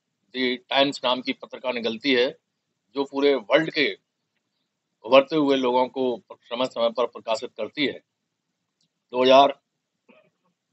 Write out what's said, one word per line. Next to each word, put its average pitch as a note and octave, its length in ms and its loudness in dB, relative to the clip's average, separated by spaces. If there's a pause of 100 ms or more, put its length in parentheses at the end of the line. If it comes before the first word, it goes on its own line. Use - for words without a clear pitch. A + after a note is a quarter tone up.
(320)
दी B2+ 240 -2
टाइम्स C#3 480 0
नाम B2+ 160 0
की B2+ 120 -6
पत्रिका B2 400 -8
निकलती A#2 420 -2
है, B2 300 0 (500)
जो C#3 100 -2
पूरे C#3 300 2
world D3 360 0
के A#2+ 280 -2 (1080)
उभरते C3+ 320 -4
हुए C#3 200 -2
लोगों B2+ 320 -2
को B2 340 -6 (100)
समय A#2+ 340 -8
समय A#2 240 -2
पर A#2+ 160 -4
प्रकाशित A2+ 500 -8
करती A2+ 300 -6
है, F2+ 120 -6 (1120)
दो B2+ 120 0
हज़ार C3 380 6 (1120)